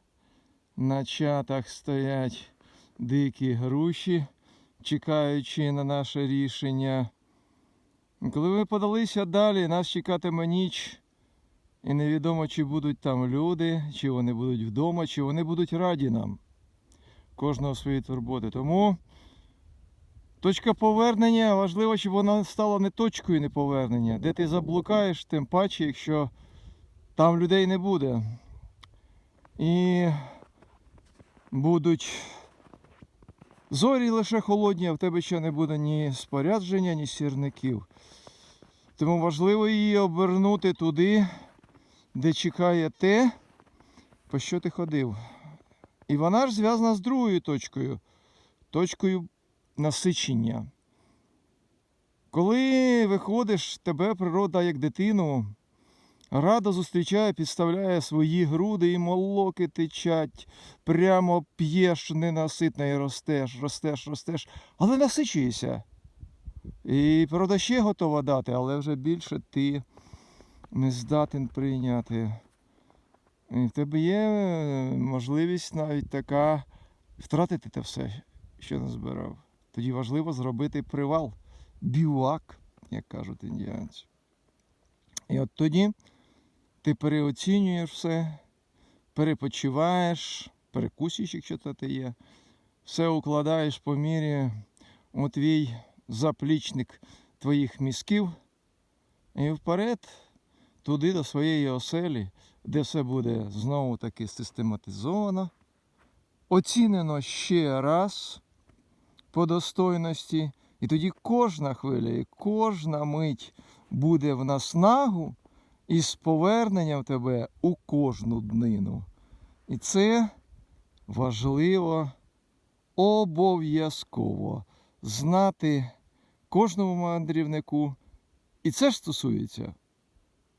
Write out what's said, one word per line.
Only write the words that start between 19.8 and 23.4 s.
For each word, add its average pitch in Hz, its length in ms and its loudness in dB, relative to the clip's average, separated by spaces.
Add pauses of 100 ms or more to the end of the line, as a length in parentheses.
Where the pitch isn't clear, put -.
точка - 340 2
повернення, 226 800 4
важливо, 196 420 2
щоб 196 160 -2
вона 202 320 2
стала 208 340 0
не 196 120 2
точкою 190 500 0